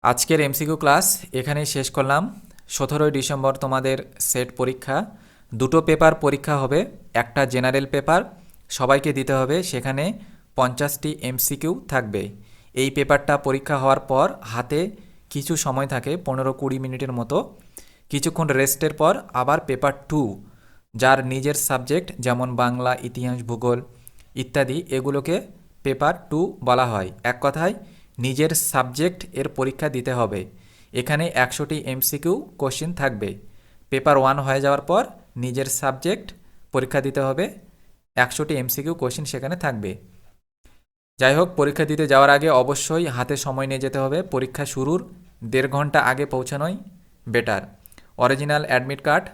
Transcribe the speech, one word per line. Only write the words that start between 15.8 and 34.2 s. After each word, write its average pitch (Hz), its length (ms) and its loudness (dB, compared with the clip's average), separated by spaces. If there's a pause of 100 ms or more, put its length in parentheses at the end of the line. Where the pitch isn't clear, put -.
থাকে, 131 180 -4 (140)
পনেরো 131 340 -2
কুড়ি 135 240 -2
মিনিটের 127 340 -6
মতো, 120 180 -2 (720)
কিছুক্ষণ 160 360 0 (120)
রেস্টের 151 420 2
পর 160 140 6 (260)
আবার 143 180 2 (100)
পেপার 139 260 0 (140)
টু, 151 140 2 (720)
যার 127 240 6 (140)
নিজের 139 240 -2 (120)
সাবজেক্ট 139 400 0 (180)
যেমন 123 220 0 (140)
বাংলা, 123 300 0 (160)
ইতিহাস, 123 300 -4 (100)
ভূগোল 120 300 0 (640)
ইত্যাদি, 135 360 -2 (180)
এগুলোকে 139 400 -2 (480)
পেপার 143 300 0 (160)
টু 151 100 0 (280)
বলা 123 240 4
হয়। 95 160 -2 (220)
এক 123 160 -4
কথায় 160 300 0 (480)
নিজের 147 280 2 (180)
সাবজেক্ট 143 500 0 (200)
এর 139 80 -2 (100)
পরীক্ষা 135 380 -2
দিতে 127 220 -4
হবে। 104 220 0 (600)
এখানে 151 240 0 (200)
একশোটি 147 320 -4 (160)
এমসিকিউ 143 420 0 (260)
কোশ্চেন 143 300 -2 (100)
থাকবে। 107 300 -2 (600)
পেপার 139 300 4